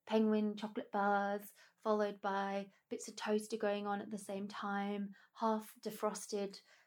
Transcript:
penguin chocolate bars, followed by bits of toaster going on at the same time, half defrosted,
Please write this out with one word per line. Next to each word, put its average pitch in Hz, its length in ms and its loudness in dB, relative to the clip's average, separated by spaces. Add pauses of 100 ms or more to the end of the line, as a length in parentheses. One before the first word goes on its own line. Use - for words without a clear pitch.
penguin 214 500 4
chocolate 214 360 -6
bars, 202 500 2 (400)
followed 208 380 2
by 196 460 0 (240)
bits - 180 -6
of 214 80 -14
toaster 214 400 0
going 208 300 0
on 202 140 0
at 208 100 -8
the 208 80 -6
same 196 300 -6
time, 202 640 -2 (240)
half 220 380 0 (140)
defrosted, 208 680 -2 (300)